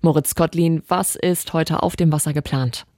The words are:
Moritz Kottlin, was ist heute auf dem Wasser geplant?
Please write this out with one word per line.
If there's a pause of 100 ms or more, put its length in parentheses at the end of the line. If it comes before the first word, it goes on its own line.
Moritz
Kottlin,
was
ist
heute
auf
dem
Wasser
geplant? (120)